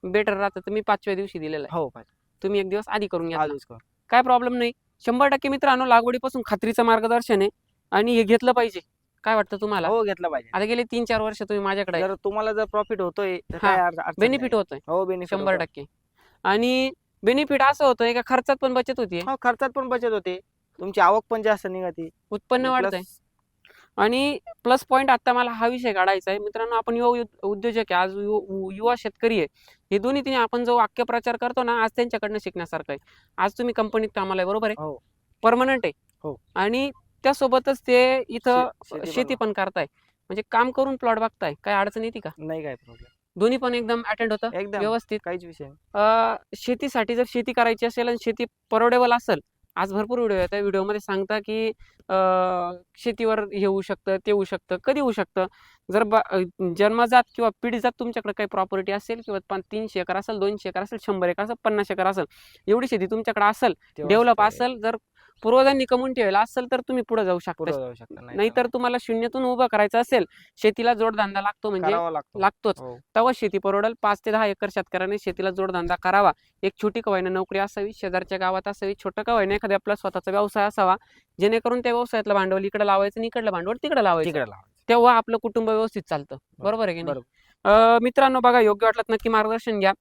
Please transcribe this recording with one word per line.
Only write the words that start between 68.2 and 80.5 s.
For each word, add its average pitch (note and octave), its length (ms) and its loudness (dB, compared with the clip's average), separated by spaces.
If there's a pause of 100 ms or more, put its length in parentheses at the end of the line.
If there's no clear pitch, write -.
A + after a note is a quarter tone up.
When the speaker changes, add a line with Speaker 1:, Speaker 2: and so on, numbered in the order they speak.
Speaker 2:
नाही - 160 -14
Speaker 1:
नाहीतर G#4 200 2
Speaker 2:
तर B3 100 2
Speaker 1:
तुम्हाला B3 340 -2
शून्यातून A#3 440 -2
उभं B3 220 2
करायचं G#3+ 340 2
असेल, A#3+ 240 2 (320)
शेतीला A#3 380 2
जोडधंदा G#3 460 0
लागतो, G#3 300 -4
म्हणजे F3+ 180 -2
Speaker 2:
करावा E3+ 220 0
लागतो. D#3 300 -8
Speaker 1:
लागतोच. G3 400 0
Speaker 2:
हो. B2+ 160 -14
Speaker 1:
तेव्हा A#3 400 0
शेती G3 220 -2
परवडेल. G3+ 440 0
पाच G#3 240 0
ते A3 40 -2
दहा G#3+ 160 2
एकर G3+ 220 -4
शेतकऱ्याने F#3 560 -4
शेतीला F#3+ 260 -4
जोडधंदा F3+ 520 -4
करावा. G3 300 4 (300)
एक G3 100 0 (100)
छोटी G#3+ 180 -2
का A3+ 100 -4
होईना F#3 180 0
नोकरी F#3+ 300 -4
असावी, G3+ 340 -4
शेजारच्या F#3 460 -4
गावात F#3+ 300 -2
असावी, G3+ 260 -6 (100)
छोटा G3+ 180 -6
का A#3 100 -2
होईना G3 220 2
एखादा G3+ 200 -2
आपला G3+ 200 0
स्वतःचा F#3+ 360 -6
व्यवसाय G3+ 340 0